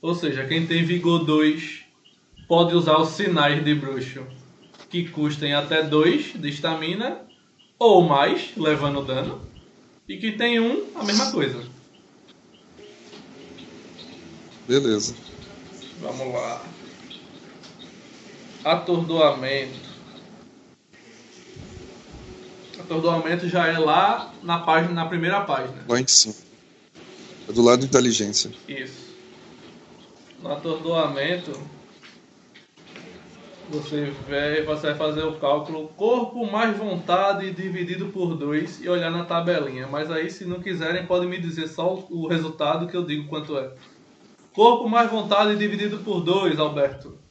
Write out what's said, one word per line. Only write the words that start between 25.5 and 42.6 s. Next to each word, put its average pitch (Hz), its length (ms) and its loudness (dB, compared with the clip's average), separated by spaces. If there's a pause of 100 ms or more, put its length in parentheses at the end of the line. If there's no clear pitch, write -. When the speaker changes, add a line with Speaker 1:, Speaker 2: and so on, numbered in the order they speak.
Speaker 2:
Lá 120 120 4
em 131 60 -2
cima. - 280 4 (1120)
É 104 40 -8
do 117 100 4
lado 123 180 8
de 135 60 -2
inteligência. 120 640 2 (180)
Speaker 1:
Isso. 135 400 -14 (1300)
No 139 100 -6
atordoamento, 156 1080 -2 (2000)
você 147 420 -6 (160)
vê, 147 340 -2
você 151 260 -2
vai 147 60 0
fazer 151 280 -2
o 156 140 -4
cálculo 151 600 -2
corpo 233 500 0
mais 214 300 0
vontade 190 760 0
dividido 180 560 -6
por 175 280 -4
dois 147 440 -4
e - 80 -6
olhar 175 220 0
na 170 140 -4
tabelinha. 147 640 -2
Mas 151 220 -6
aí, 160 200 -4
se - 140 -14
não 175 160 -6
quiserem, 175 460 -4
podem 180 220 0
me 180 120 -6
dizer 165 280 -6
só 175 260 -2
o, 165 300 -8
o 160 40 -6
resultado 160 580 -2